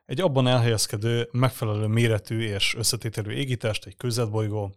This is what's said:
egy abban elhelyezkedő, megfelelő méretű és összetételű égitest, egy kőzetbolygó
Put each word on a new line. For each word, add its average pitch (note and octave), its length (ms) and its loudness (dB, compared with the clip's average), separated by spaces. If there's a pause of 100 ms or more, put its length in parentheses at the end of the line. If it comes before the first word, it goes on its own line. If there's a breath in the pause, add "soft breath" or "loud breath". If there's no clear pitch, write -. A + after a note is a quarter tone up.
egy C3 160 -4
abban C3+ 260 4
elhelyezkedő, A#2 840 2
megfelelő A2 560 0
méretű A2+ 540 2
és G2+ 340 0
összetételű G#2+ 560 -4
égitest, A#2+ 540 -2
egy F#2+ 100 -16
kőzetbolygó G#2+ 800 -2